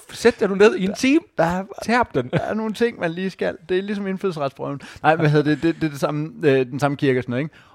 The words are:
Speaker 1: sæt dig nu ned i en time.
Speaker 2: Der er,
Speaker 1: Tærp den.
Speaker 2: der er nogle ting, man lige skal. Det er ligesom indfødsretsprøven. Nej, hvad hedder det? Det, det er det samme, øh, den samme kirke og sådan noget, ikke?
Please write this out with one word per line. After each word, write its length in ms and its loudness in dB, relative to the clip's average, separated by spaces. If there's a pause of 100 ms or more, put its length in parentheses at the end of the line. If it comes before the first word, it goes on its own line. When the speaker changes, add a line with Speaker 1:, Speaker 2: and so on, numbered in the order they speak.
Speaker 1:
sæt 300 0
dig 100 0
nu 60 -2
ned 200 6
i 100 -2
en 80 -2
time. 260 2 (180)
Speaker 2:
Der 60 4
er, 220 -2 (180)
Speaker 1:
Tærp 300 0
den. 160 -2
Speaker 2:
der 100 0
er 140 -4
nogle 200 -4
ting, 260 -2
man 120 -2
lige 180 -4
skal. 280 -4 (120)
Det 80 2
er 40 0
ligesom 260 -6
indfødsretsprøven. 720 -4 (220)
Nej, 120 6
hvad 140 2
hedder 260 4
det? 80 -8
Det, 120 2
det 80 -6
er 60 0
det 100 -14
samme, 340 -2 (160)
øh, 160 4
den 140 -8
samme 180 0
kirke 220 2
og 40 -6
sådan 80 -8
noget, 120 -2
ikke? 120 -10 (180)